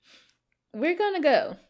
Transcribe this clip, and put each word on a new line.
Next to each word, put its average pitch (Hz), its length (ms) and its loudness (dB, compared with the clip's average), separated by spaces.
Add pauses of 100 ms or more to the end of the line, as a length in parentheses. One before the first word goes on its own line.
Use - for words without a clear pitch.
(720)
We're 302 240 -2
gonna 392 240 -2
go. 240 360 2 (140)